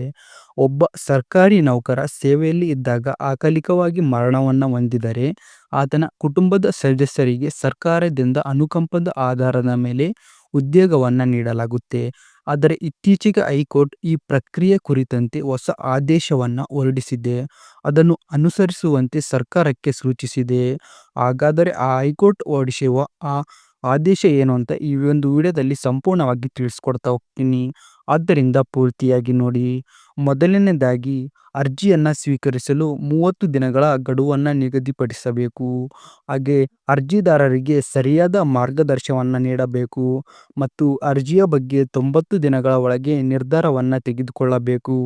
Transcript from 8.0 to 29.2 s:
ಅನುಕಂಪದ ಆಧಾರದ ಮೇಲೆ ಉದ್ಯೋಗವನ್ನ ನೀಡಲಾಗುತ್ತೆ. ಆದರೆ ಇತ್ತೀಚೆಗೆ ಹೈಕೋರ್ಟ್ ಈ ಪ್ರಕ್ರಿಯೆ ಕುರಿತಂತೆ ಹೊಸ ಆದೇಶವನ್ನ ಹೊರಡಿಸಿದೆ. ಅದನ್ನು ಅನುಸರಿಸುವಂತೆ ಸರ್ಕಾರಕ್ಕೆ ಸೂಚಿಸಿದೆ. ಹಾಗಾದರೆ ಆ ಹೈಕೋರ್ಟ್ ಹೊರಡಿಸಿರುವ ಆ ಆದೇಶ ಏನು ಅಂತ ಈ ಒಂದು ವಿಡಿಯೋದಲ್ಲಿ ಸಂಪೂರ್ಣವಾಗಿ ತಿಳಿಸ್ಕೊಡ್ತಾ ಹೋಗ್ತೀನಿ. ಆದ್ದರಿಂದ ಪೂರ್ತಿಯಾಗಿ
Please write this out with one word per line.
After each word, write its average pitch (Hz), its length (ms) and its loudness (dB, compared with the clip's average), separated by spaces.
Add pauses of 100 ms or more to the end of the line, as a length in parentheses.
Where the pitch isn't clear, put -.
ಅನುಕಂಪದ 165 720 -2
ಆಧಾರದ 127 580 0
ಮೇಲೆ 123 340 -2 (460)
ಉದ್ಯೋಗವನ್ನ 139 680 4
ನೀಡಲಾಗುತ್ತೆ. 120 800 -2 (440)
ಆದರೆ 151 360 2
ಇತ್ತೀಚೆಗೆ 196 600 2
ಹೈಕೋರ್ಟ್ 143 520 0 (100)
ಈ 165 80 -2 (140)
ಪ್ರಕ್ರಿಯೆ 175 520 0
ಕುರಿತಂತೆ 131 600 -2
ಹೊಸ 135 300 -4 (140)
ಆದೇಶವನ್ನ 135 760 0 (100)
ಹೊರಡಿಸಿದೆ. 131 680 -2 (480)
ಅದನ್ನು 160 300 4 (180)
ಅನುಸರಿಸುವಂತೆ 151 880 0
ಸರ್ಕಾರಕ್ಕೆ 139 720 -2
ಸೂಚಿಸಿದೆ. 123 720 -4 (520)
ಹಾಗಾದರೆ 147 640 2
ಆ 131 200 -2
ಹೈಕೋರ್ಟ್ 151 480 0
ಹೊರಡಿಸಿರುವ 135 600 -2 (160)
ಆ 143 140 -4 (480)
ಆದೇಶ 151 360 2 (100)
ಏನು 135 240 4
ಅಂತ 123 260 -2
ಈ 151 100 -4 (140)
ಒಂದು 143 260 2
ವಿಡಿಯೋದಲ್ಲಿ 147 520 0
ಸಂಪೂರ್ಣವಾಗಿ 131 680 0
ತಿಳಿಸ್ಕೊಡ್ತಾ 123 600 -4
ಹೋಗ್ತೀನಿ. 127 520 -2 (460)
ಆದ್ದರಿಂದ 143 500 2 (140)
ಪೂರ್ತಿಯಾಗಿ 127 600 0